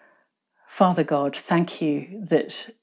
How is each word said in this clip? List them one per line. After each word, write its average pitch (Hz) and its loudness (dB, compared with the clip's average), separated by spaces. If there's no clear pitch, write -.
Father 175 4
God, 143 0
thank - 0
you 160 -2
that - -2